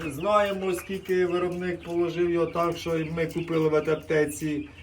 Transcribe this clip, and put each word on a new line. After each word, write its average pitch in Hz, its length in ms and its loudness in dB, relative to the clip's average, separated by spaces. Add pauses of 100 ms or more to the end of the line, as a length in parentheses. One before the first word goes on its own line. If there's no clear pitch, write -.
знаємо, 190 680 2
скільки 185 520 0
виробник 180 580 -2
положив 170 460 0
його, 170 160 2
так 170 320 0
що 165 280 -2 (100)
ми 165 100 0
купили 160 440 0
в 151 60 2
аптеці, 151 920 0 (140)